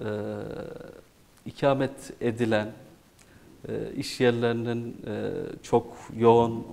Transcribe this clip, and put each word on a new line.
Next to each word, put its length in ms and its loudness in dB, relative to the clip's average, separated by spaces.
e, 1400 -10
ikamet 720 0
edilen, 500 0
e, 300 -6
iş 220 -6
yerlerinin, 760 0
e, 240 -4
çok 340 2
yoğun 560 6